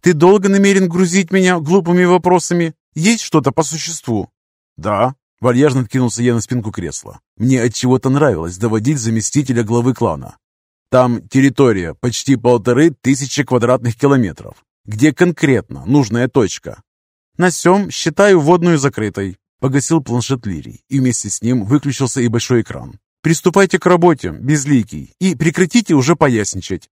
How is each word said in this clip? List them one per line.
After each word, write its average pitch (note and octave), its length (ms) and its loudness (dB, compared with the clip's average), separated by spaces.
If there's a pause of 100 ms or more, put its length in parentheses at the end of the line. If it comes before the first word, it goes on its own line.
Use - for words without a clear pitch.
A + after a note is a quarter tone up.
«Ты F3+ 120 2
долго F#3 360 4
намерен G3 400 2
грузить F3+ 420 0
меня F#3 280 2
глупыми F3 460 2
вопросами? F3 680 0 (220)
Есть G#3 280 0
что-то C#3 280 0
по D#3+ 100 -2
существу?» D3 680 -6 (460)
«Да», G#2+ 400 -2 (260)
вальяжно B2+ 400 2
откинулся A#2+ 420 -2
я B2 100 2
на A#2 60 0
спинку A2 320 -6
кресла. - 480 -12 (160)
Мне B2+ 260 0
от A#2+ 120 0
чего-то B2+ 360 0
нравилось F#2+ 480 0
доводить A2+ 420 -2
заместителя A#2 640 -2
главы A#2+ 300 0
клана. E2 440 -6 (520)
«Там B2 380 2
территория A#2+ 680 2
почти B2 400 -2
полторы B2 560 2
тысячи C3+ 520 -2
квадратных A#2+ 540 0
километров. C3+ 680 -2 (220)
Где A#2 280 0
конкретно C3+ 720 0
нужная A#2+ 420 0
точка?» - 540 -4 (560)
«На F3+ 140 2
сём F#3 380 0
считаю F#3+ 500 2
водную E3 380 2
закрытой», G2+ 600 -4 (220)
погасил C#3 420 0
планшет B2 440 -4
Лирий, F2+ 440 -10
и C3+ 100 -2
вместе B2 300 -2
с - 120 -10
ним A#2 240 -2
выключился C3 560 -2
и A#2+ 60 0
большой A#2 340 0
экран. - 380 -12 (220)
«Приступайте F#3 580 2
к - 60 -6
работе, F3 460 2
Безликий, B2+ 880 -2
и F#3 160 0
прекратите F3 600 0
уже C#3+ 200 2
поясничать». G#2 760 -2